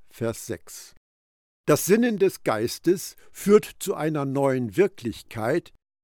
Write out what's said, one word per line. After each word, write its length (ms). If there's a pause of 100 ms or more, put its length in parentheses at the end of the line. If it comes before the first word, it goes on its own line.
Vers 380
sechs. 480 (680)
Das 200
Sinnen 340
des 240
Geistes 720 (160)
führt 480
zu 160
einer 300
neuen 500
Wirklichkeit, 960 (320)